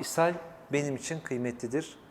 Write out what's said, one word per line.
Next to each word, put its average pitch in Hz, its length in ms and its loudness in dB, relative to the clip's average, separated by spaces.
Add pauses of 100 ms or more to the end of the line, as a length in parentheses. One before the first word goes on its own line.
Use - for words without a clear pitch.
ishal 170 340 4 (380)
benim 143 240 2
için 156 240 -4
kıymetlidir. 123 760 -2 (120)